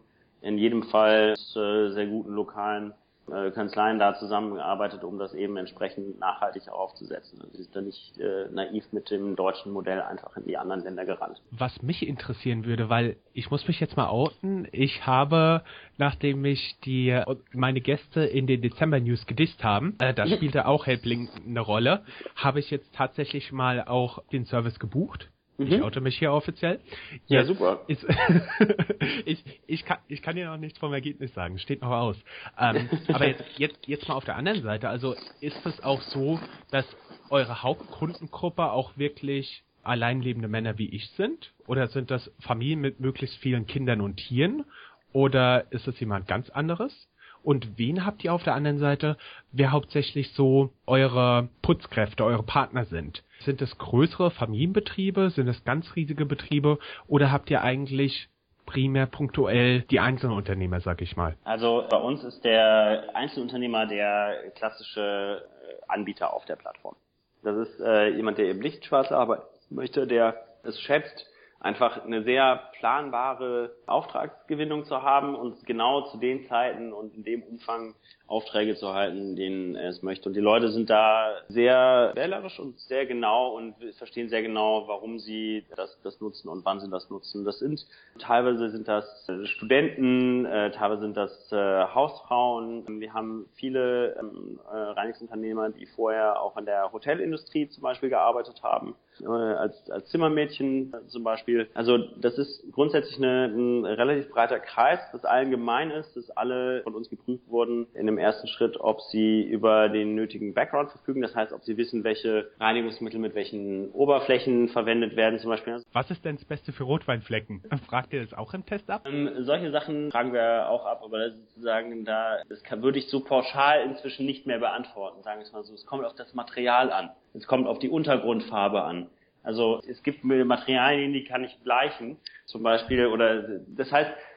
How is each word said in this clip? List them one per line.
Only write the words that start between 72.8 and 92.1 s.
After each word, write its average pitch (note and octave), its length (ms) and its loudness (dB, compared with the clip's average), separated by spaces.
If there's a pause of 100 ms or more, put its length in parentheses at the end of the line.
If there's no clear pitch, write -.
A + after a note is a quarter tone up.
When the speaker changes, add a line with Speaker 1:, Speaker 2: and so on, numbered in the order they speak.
Speaker 1:
Auftragsgewinnung D3+ 960 -4
zu C3+ 180 -4
haben C#3 320 2
und A#2 320 -8
genau B2 440 2
zu - 80 -14
den B2+ 300 -2
Zeiten A#2 440 -2
und G#2+ 240 -14
in A2 80 -14
dem A#2 200 -4
Umfang A2+ 520 -10 (300)
Aufträge G#2+ 500 0
zu G2 180 -6
halten, F#2+ 420 -2
denen F#2+ 400 -4
er F2+ 140 -6
es F2+ 120 -10
möchte. F#2 280 -6
Und F#2+ 60 -4
die G2+ 60 0
Leute A2 280 6
sind A2+ 200 0
da A2 400 6 (200)
sehr B2 640 6
wählerisch B2+ 440 -6
und C3 200 -12
sehr C3 260 -4
genau A#2+ 500 0
und A2+ 200 -12 (220)
verstehen A#2 320 -8
sehr A2+ 120 0
genau, A2 460 0
warum A2 320 -8
sie A2 460 -6 (100)
das, - 280 -10
das - 160 -10
nutzen G2+ 300 -10
und F2 160 -8
wann G2 140 0
sie G2 100 -10
das F#2 200 -8
nutzen. G2+ 360 -10
Das G2+ 140 -4
sind, D3 260 -4 (340)
teilweise A#2+ 500 2
sind A2 180 -8
das, G#2 420 -4
äh, F#2+ 160 -8
Studenten, B2+ 1000 2
äh, G#2 260 0
teilweise G#2 300 0
sind G#2 160 -6
das, - 340 -6
äh, G2 320 4 (100)
Hausfrauen. A#2 1080 -2